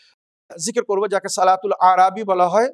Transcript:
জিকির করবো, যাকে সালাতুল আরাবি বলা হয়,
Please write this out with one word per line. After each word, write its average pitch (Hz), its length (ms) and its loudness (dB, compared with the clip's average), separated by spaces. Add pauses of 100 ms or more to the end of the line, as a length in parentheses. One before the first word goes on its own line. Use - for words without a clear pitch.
(500)
জিকির 220 340 -8
করবো, 202 240 -4
যাকে 196 200 -6
সালাতুল 190 520 0
আরাবি 185 440 4
বলা 180 240 2
হয়, 214 260 0